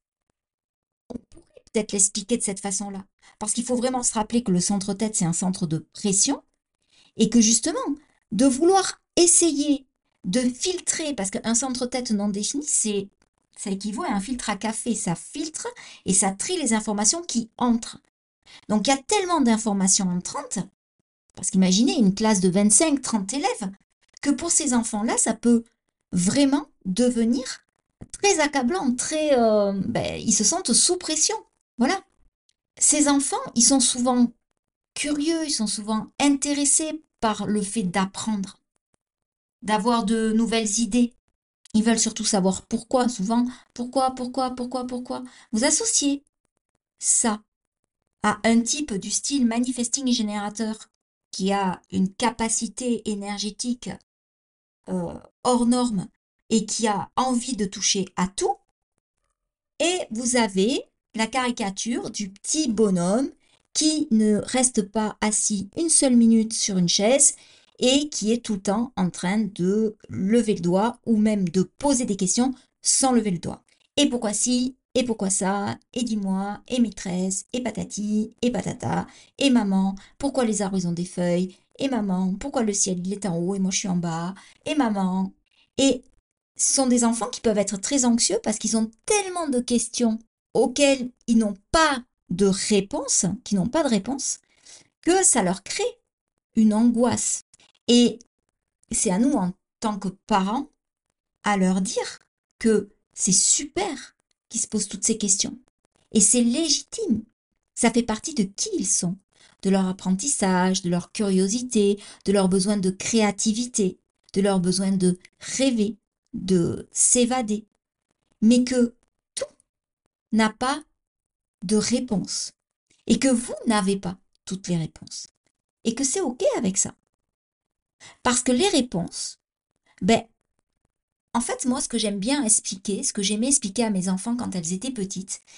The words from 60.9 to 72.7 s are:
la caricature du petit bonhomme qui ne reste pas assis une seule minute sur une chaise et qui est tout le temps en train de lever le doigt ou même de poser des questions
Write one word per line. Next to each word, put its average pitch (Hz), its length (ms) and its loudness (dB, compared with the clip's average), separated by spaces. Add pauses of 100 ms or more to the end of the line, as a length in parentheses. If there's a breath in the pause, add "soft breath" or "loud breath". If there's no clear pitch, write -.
la 220 100 -2
caricature 240 840 -4
du 202 180 -8
petit 302 400 -4
bonhomme 202 640 2 (420)
qui 311 380 0
ne 214 240 4
reste 247 480 0
pas 214 380 -4
assis 208 540 -2
une 330 140 -2
seule 269 260 4
minute 226 380 6
sur 196 240 -4
une 175 120 4
chaise 240 460 4 (440 soft breath)
et 277 300 2
qui 208 220 -2
est 240 140 0
tout 220 80 -2
le 190 80 -6
temps 214 340 -2
en 185 140 0
train 190 300 -2
de 208 580 0 (120)
lever 214 460 2
le 170 60 -6
doigt 190 440 0
ou 226 120 2
même 208 320 2
de 185 140 2
poser 262 420 0
des 202 100 -2
questions 233 380 0 (280 loud breath)